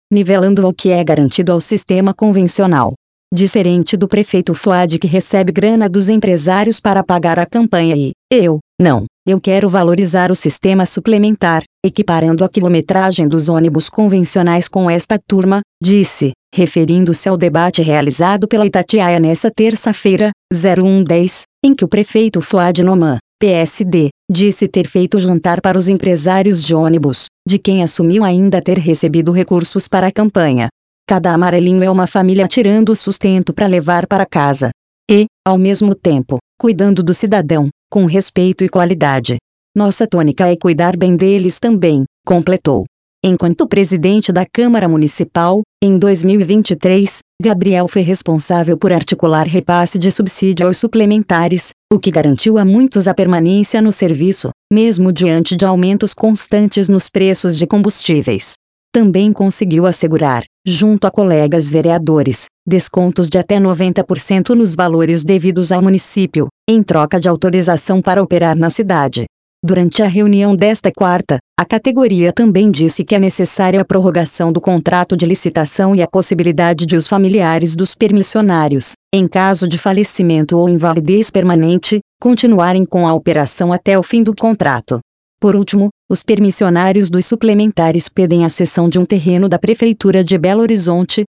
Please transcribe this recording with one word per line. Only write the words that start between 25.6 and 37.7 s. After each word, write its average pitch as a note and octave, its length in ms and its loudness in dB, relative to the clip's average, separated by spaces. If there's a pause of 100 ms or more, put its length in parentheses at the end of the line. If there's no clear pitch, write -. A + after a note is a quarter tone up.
para F#3 160 0
os F3+ 100 0
empresários F#3 720 0
de D3+ 120 -2
ônibus, D#3+ 500 0 (240)
de G3 100 0
quem F#3+ 240 0
assumiu F3 400 0
ainda F#3+ 380 2
ter F#3 180 -2
recebido E3 540 0
recursos F3+ 560 -2
para F#3 200 0
a G3 40 -2
campanha. D#3 560 0 (400)
Cada F3+ 240 0
amarelinho F3+ 500 2
é F#3+ 80 0
uma F#3 160 2
família F#3 400 0
tirando G#3+ 440 2
o A3 60 2
sustento F#3+ 580 -2
pra G#3 120 0
levar F3 400 0
para G3 200 0
casa. C#3 420 -2 (420)
E, G#3 140 4 (200)
ao F#3+ 120 0
mesmo G3 380 0
tempo, C#3 420 -2 (220)
cuidando G3 440 0
do E3+ 120 0
cidadão, E3 560 0 (200)